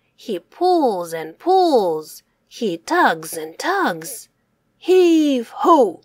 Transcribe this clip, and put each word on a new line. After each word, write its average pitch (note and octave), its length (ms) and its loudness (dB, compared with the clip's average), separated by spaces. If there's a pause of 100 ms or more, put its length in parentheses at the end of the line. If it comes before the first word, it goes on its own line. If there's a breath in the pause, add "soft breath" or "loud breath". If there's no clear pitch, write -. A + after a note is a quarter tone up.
(160)
He - 240 -10
pulls B3 760 -2
and D#3+ 240 -10
pulls. B3 840 0 (240)
He F#3 320 -6
tugs F3+ 580 -2
and D#3+ 220 -14
tugs. C4 680 -6 (480)
Heave D#4+ 760 2
ho! C#4+ 560 2